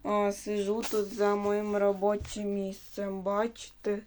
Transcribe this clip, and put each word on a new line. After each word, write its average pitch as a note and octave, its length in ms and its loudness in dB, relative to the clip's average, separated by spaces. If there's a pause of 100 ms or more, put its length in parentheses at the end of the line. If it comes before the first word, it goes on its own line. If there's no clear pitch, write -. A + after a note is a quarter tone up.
А, G3+ 280 2
сижу G#3 600 -2
тут G3+ 220 0
за G#3 220 4
моїм G#3 420 2
робочим G3+ 760 2
місцем, G3 680 -6
бачите? G#3 840 -2